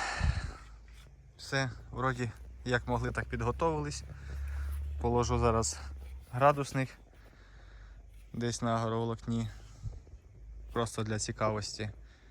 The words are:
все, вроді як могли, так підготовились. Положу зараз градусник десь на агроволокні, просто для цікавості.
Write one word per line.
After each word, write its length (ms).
все, 340
вроді 400
як 220
могли, 240
так 140
підготовились. 800
Положу 380
зараз 400
градусник 560
десь 300
на 120
агроволокні, 760
просто 300
для 160
цікавості. 720